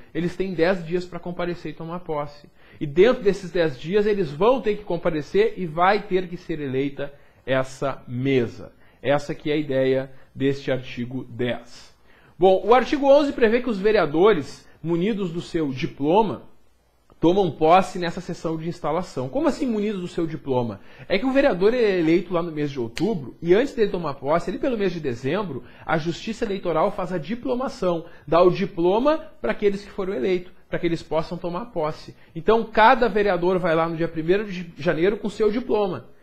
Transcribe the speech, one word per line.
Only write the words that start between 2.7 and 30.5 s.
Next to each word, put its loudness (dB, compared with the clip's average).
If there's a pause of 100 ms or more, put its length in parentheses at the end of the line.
E -6
dentro 6
desses -2
dez 0
dias, 0
eles 0
vão 2
ter -2
que -10
comparecer 0
e -6
vai 2
ter -2
que -12
ser -8
eleita -4 (320)
essa -2
mesa. 0 (300)
Essa 0
que -6
é 0
a 0
ideia 0 (220)
deste -2
artigo -6
dez. -6 (440)
Bom, 6
o 6
artigo 2
onze 8
prevê 4
que -2
os -2
vereadores, 2 (140)
munidos -2
do -6
seu -4
diploma, 0 (760)
tomam 4
posse 4
nessa -6
sessão -6
de -8
instalação. -6
Como 0
assim -2
munidos -2
do -8
seu -4
diploma? -4 (280)
É 0
que -4
o -2
vereador 2
é 2
eleito 2
lá 0
no -6
mês -4
de -12
outubro -4
e 4
antes 2
dele 2
tomar -4
posse, -2
ali -6
pelo -2
mês -2
de -8
dezembro, -4 (200)
a 0
Justiça -4
Eleitoral 0
faz -6
a -2
diplomação, -4 (220)
dá 6
o 8
diploma 2 (220)
pra -2
aqueles 0
que -18
foram -6
eleitos, -2 (160)